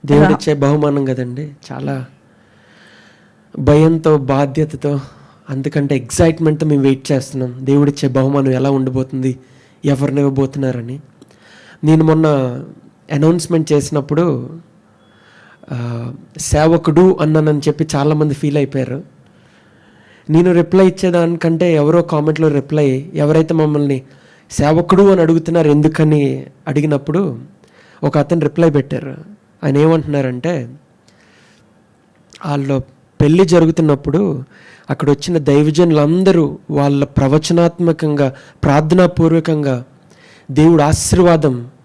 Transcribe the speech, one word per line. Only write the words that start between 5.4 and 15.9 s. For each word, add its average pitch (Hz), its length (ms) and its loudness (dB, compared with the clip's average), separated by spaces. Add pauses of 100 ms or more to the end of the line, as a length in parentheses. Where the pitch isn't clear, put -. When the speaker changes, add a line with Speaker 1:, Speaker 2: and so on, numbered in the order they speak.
Speaker 1:
అందుకంటే 139 460 -4
ఎక్సైట్‌మెంట్‌తో 160 680 0
మేము 147 160 0
వెయిట్ 135 300 0
చేస్తున్నాం. 127 480 -4
దేవుడు 143 300 2
ఇచ్చే 143 180 -4
బహుమానం 135 420 0
ఎలా 131 200 0
ఉండబోతుంది, 131 680 -4 (460)
ఎవరిని 139 360 -2
ఇవ్వబోతున్నారని. 135 800 -4 (840)
నేను 160 200 4
మొన్న 160 220 2 (880)
అనౌన్స్‌మెంట్ 160 600 0
చేసినప్పుడు, 147 760 -2 (1200)
ఆ, 120 400 -8 (260)